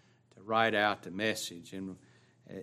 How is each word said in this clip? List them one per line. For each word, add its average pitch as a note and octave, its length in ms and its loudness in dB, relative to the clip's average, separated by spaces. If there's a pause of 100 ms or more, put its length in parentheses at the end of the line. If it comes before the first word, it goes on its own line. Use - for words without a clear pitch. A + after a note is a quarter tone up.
(360)
to F#2 80 -20
write A2 320 4
out G#2 280 2
the F2+ 80 -10
message. F2+ 600 -4
And F#2+ 240 -8 (680)